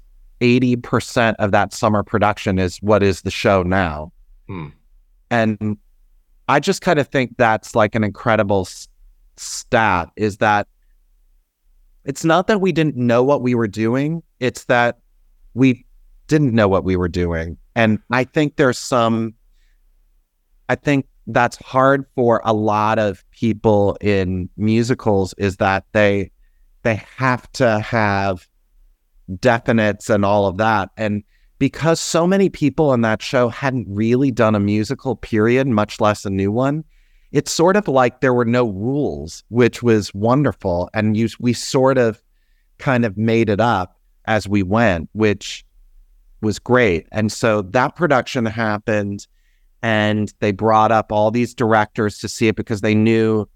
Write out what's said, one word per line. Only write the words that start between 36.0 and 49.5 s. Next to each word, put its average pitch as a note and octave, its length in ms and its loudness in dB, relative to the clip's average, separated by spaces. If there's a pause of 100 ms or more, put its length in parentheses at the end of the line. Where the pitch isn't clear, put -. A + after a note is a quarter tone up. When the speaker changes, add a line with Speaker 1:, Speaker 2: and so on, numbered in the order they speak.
Speaker 1:
less G#2 240 0
a G#2 60 -8
new G2 220 -2
one, C#3 320 -2 (480)
it's - 200 -2
sort F#3 240 2
of G#3 100 -2
like B2+ 340 0
there B2+ 140 2
were B2 120 2
no A#2+ 240 0
rules, F#2+ 800 -6
which A2+ 340 2
was A2 320 2
wonderful. G2+ 800 0
And G#2+ 220 0
you, A2+ 120 0 (100)
we A#2+ 140 0
sort C3 460 0
of A#2 240 0 (560)
kind B2 260 0
of F#2+ 140 -4
made A2+ 320 2
it G2 100 0
up G#2+ 380 -2 (280)
as G#2 220 -2
we G2+ 140 0
went, F#2 500 0
which G#2 520 -4 (800)
was G#2+ 160 -4
great. A#2 540 0
And G#2+ 200 -4
so G#2+ 300 -2
that B2 340 -2
production C#3 480 0
happened, G#2+ 800 -4 (560)